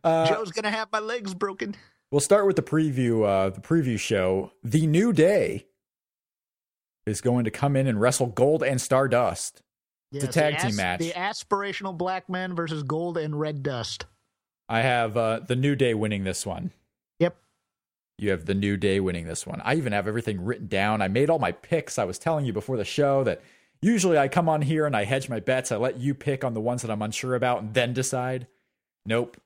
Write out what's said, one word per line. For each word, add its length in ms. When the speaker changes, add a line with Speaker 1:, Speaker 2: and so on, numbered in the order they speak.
Speaker 1:
uh, 240
Speaker 2:
Joe's 240
gonna 200
have 200
my 80
legs 360
broken. 400
Speaker 1:
We'll 80
start 280
with 80
the 80
preview, 640
uh, 260
the 100
preview 380
show. 520
The 240
New 260
Day 540
is 160
going 240
to 60
come 240
in 120
and 120
wrestle 280
Gold 360
and 180
Stardust. 800
It's 120
a 40
Speaker 2:
Yes, 60
Speaker 1:
tag 220
Speaker 2:
the 60
Speaker 1:
team 80
Speaker 2:
as-, 80
Speaker 1:
match. 220
Speaker 2:
the 120
aspirational 840
black 320
men 260
versus 280
Gold 340
and 220
Red 240
Dust. 420
Speaker 1:
I 120
have, 360
uh, 220
the 160
New 200
Day 180
winning 300
this 220
one. 260
Speaker 2:
Yep. 160
Speaker 1:
You 140
have 140
the 80
New 240
Day 220
winning 280
this 180
one. 180
I 120
even 180
have 140
everything 360
written 240
down. 340
I 60
made 220
all 100
my 140
picks. 460
I 60
was 140
telling 260
you 80
before 240
the 80
show 400
that 160
usually 360
I 100
come 220
on 120
here 240
and 100
I 100
hedge 240
my 100
bets. 320
I 60
let 220
you 140
pick 300
on 100
the 80
ones 200
that 100
I'm 100
unsure 340
about 260
and 120
then 200
decide. 540
Nope. 400